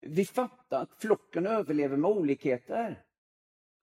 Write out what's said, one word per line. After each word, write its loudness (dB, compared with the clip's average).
Vi 0
fattar -4
att -12
flocken 0
överlever 0
med 4
olikheter. -2